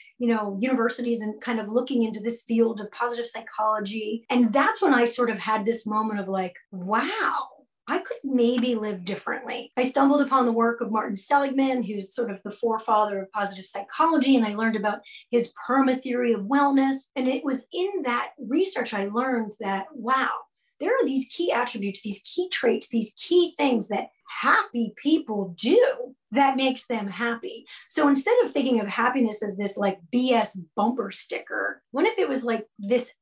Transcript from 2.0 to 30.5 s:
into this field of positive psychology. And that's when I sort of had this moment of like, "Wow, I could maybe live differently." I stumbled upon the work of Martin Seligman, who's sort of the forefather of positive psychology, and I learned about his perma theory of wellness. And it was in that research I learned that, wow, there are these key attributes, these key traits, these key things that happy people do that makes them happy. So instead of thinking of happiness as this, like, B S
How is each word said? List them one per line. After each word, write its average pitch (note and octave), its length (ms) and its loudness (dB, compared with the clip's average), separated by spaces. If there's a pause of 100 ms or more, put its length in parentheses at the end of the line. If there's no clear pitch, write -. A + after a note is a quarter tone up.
into G#3+ 180 -2
this A#3 220 -6
field A3+ 380 2
of G3+ 100 -10
positive A#3+ 360 -4
psychology. G#3+ 1040 -4
And B3 220 4
that's D#4+ 280 2
when D4+ 140 4
I A#3+ 100 6
sort A#3 260 0
of G3+ 80 -4
had G#3+ 260 -2
this A3+ 220 -2
moment G#3+ 340 -2
of F#3 80 -6
like, F#3 260 -4 (160)
"Wow, A#3 760 -2 (400)
I E4+ 100 -2
could - 260 -8
maybe B3 500 2
live G#3 300 -6
differently." - 720 -8
I B3+ 80 2
stumbled C#4 380 4
upon C4 240 4
the A#3 60 2
work A3+ 280 2
of G#3+ 100 -4
Martin G#3+ 260 -2
Seligman, C4+ 640 2
who's G3 320 -8
sort A3+ 160 -2
of F#3+ 120 -10
the G3+ 80 -10
forefather G#3+ 720 0
of F#3+ 120 -12
positive G3 340 -6
psychology, C4+ 680 2
and A3+ 100 4
I G#3 80 -2
learned A3 220 0
about G3+ 240 -2 (300)
his A#3 220 0 (160)
perma C4 320 4
theory B3 320 0
of G3+ 100 0
wellness. C4+ 540 2 (180)
And B3+ 140 0
it - 160 -2
was C4+ 280 -4
in F#4 320 -2
that A#3+ 340 -2
research C4+ 560 -2
I G3 120 -2
learned A#3 540 -2
that, G3 340 -4
wow, B3+ 360 -2 (500)
there E4 100 -2
are B4 160 2
these C4 240 -2
key F4 220 -2
attributes, G#3+ 500 -4
these G#3 220 -8
key F4+ 240 -4
traits, - 400 0
these A3+ 280 -2
key E4+ 400 2
things A#3+ 320 0
that - 200 -4 (320)
happy B3 560 0
people G#3 600 0
do A#4+ 580 2 (180)
that C4+ 240 4
makes C4 300 0
them A3 200 -4
happy. A#3 580 -6 (240)
So D4 200 2
instead C#4+ 340 4
of - 80 2
thinking B3 300 2
of G3+ 80 -4
happiness A#3 540 0
as G3 140 -6
this, G3+ 200 -4
like, G3 220 0 (120)
B B3+ 220 2
S F#3+ 260 2 (160)